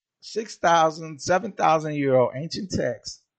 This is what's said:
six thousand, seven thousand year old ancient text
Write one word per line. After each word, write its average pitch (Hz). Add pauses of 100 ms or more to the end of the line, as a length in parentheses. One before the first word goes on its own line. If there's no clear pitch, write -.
(200)
six -
thousand, 160
seven 185
thousand 156
year 139
old 123
ancient 175
text - (160)